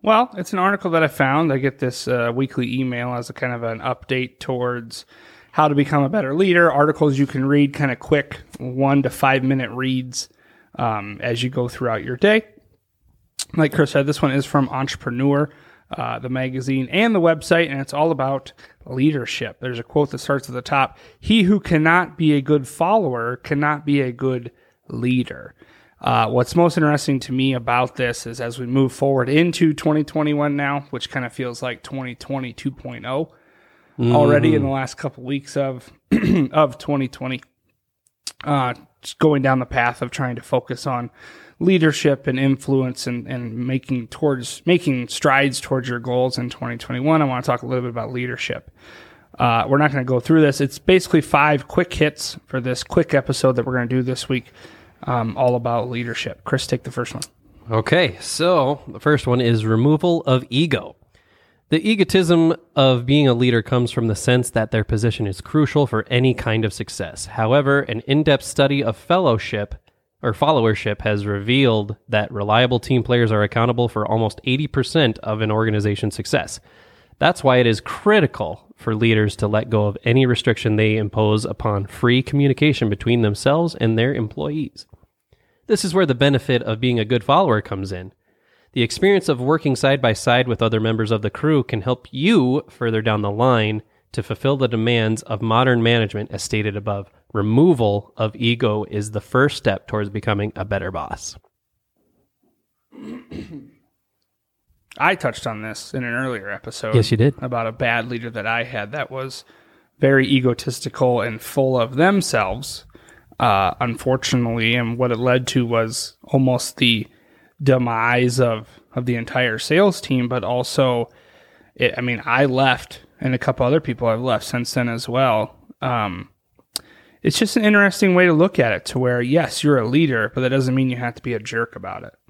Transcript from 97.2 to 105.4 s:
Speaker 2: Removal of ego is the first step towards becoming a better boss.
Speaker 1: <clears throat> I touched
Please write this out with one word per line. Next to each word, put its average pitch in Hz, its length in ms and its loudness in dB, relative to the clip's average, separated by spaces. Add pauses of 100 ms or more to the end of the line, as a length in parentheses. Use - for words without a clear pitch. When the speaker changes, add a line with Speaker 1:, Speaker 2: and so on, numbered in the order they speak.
Speaker 2:
Removal 110 840 2
of 110 200 -2
ego 117 540 0
is 104 200 -4
the 104 100 -6
first 139 380 2
step - 300 -2
towards 107 200 -4
becoming 104 480 -4
a 104 80 -8
better 98 260 -4
boss. - 460 -10 (1600)
Speaker 1:
<clears throat> - 60 -20 (2000)
I 175 160 2
touched 131 320 -6